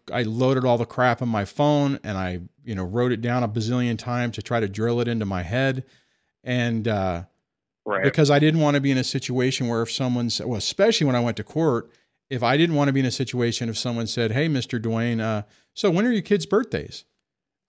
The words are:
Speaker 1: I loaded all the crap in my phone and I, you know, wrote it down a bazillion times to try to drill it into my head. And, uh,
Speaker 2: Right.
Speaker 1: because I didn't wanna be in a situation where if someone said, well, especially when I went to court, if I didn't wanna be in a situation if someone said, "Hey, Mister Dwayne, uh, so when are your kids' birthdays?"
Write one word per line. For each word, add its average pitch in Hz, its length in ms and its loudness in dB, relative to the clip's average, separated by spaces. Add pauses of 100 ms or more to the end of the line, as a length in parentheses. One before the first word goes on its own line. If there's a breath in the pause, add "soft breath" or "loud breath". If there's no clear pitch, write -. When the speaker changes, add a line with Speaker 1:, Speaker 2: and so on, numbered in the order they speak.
(120)
Speaker 1:
I 123 120 0
loaded 127 420 2
all 120 120 4
the 113 80 -2
crap 123 360 2
in 123 80 -2
my 104 160 0
phone 143 580 2
and 104 140 -6
I, 90 240 -4 (220)
you 113 120 -6
know, 92 80 -4
wrote 120 280 0
it 113 100 -2
down 120 220 0
a 117 60 0
bazillion 117 480 0
times 120 380 -4
to 107 80 -6
try 120 160 -2
to 104 100 0
drill 113 320 0
it 117 60 0
into 113 180 -2
my 95 160 -2
head. 131 420 -2 (600 soft breath)
And, 120 440 -2
uh, 95 360 0 (600)
Speaker 2:
Right. 98 180 -2
Speaker 1:
because 147 280 4
I 143 80 6
didn't 156 220 4
wanna 143 180 4
be 139 120 2
in 131 80 2
a 127 40 -2
situation 127 640 -2
where 117 140 0
if 117 100 -4
someone 123 380 -2
said, - 180 -4
well, 120 100 -2
especially 196 500 2
when 127 80 2
I 120 60 2
went 117 160 -2
to 104 60 -8
court, 151 460 0 (400 soft breath)
if 127 140 -4
I 123 120 4
didn't 160 200 2
wanna 143 180 2
be 135 60 2
in 131 60 2
a 120 60 0
situation 120 580 -2
if 104 80 -6
someone 117 300 -4
said, 113 240 -2
"Hey, 143 160 0
Mister 127 320 -2
Dwayne, 113 400 0
uh, 107 240 -2 (300 soft breath)
so 202 180 0
when 190 140 2
are 247 60 2
your 208 100 2
kids' 196 240 0
birthdays?" 190 580 -2 (640)